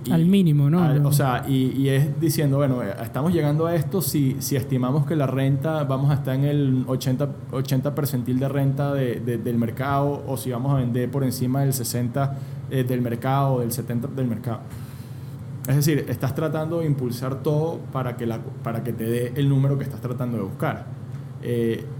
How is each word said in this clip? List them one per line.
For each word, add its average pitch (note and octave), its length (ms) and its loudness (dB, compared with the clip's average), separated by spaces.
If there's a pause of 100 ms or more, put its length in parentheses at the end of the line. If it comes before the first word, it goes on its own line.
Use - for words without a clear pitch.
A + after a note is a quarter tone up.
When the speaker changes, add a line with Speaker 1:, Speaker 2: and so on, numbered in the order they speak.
Speaker 1:
y - 20 0
Speaker 2:
Al E3 140 4
mínimo, D#3+ 440 6
¿no? F3 140 4
Speaker 1:
al, D3 200 4
Speaker 2:
No. C#3+ 60 4
Speaker 1:
o - 40 2
sea, C#3 340 2
y, C3 300 2
y C3+ 120 2
es C#3 300 2
diciendo, D3+ 380 2
bueno, C3 260 2
eh, G2 100 -4 (100)
estamos C3 300 -2
llegando D#3 340 2
a E3+ 80 2
esto E3 260 0
si, C#3 380 2
si - 160 -2
estimamos C3 500 2
que E3+ 100 0
la C#3 120 2
renta, C#3 560 0
vamos C3+ 260 2
a - 60 4
estar C3+ 200 -2
en C#3 100 2
el C#3 420 2
ochenta, C3 420 0 (220)
ochenta C3+ 420 0
percentil B2+ 460 -2
de C3+ 100 0
renta C#3 440 0
de, C3 260 0
de, A#2 180 -2
del A#2 200 -2
mercado, C#3 720 0
o C3 80 -2
si B2+ 160 -4
vamos C3 220 0
a C#3 40 4
vender B2 340 0
por C3+ 120 0
encima B2+ 380 0
del C#3 120 2
sesenta, B2 640 -2 (340)
eh, C3+ 120 0
del B2 180 0
mercado, C3 580 2
del A#2 120 0
setenta A#2+ 360 -4
del C3 200 -2
mercado. A2+ 320 -4 (1080)
Es C3+ 80 2
decir, D3 320 2
estás A#2+ 260 -2
tratando D#3+ 460 -2
de E3 80 0
impulsar C3 560 -2
todo D#3 340 0 (140)
para B2 260 -2
que A#2+ 80 -4
la, A2+ 140 -2 (240)
para A2+ 200 -4
que A#2 100 -4
te A2 100 -6
dé A#2+ 320 -2
el C#3+ 140 2
número C#3 280 4
que - 60 -4
estás - 180 -8
tratando B2 360 -4
de G2+ 60 -2
buscar. G#2 420 -4 (580)
Eh, A#2 420 0 (140)